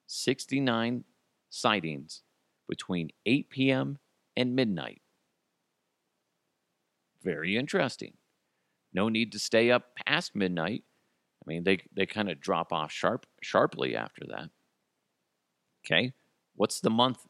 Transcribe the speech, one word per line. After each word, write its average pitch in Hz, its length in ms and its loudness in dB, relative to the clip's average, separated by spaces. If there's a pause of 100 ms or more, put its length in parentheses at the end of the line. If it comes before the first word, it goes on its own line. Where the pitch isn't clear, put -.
sixty-nine 123 960 0 (440)
sightings 80 720 -2 (460)
between 85 420 -4 (140)
eight 127 260 0
P 135 200 2
M 139 280 -2 (380)
and 123 200 0
midnight. 87 440 -2 (2250)
Very 87 340 -2
interesting. 147 580 -2 (760)
No 98 160 2
need 110 220 0
to 104 80 -10
stay 113 320 4
up 123 240 2 (100)
past 156 300 -2
midnight. 90 480 0 (580)
I - 80 -14
mean, 82 140 -4
they, 95 160 4 (160)
they 98 120 0
kinda 101 280 -4
drop 85 380 -2
off 78 180 -2
sharp-, - 360 0 (140)
sharply 80 540 2
after 55 360 -6
that. 53 200 -10 (1400)
Okay, 110 260 2 (440)
what's - 240 0
the 120 100 2
month 120 380 2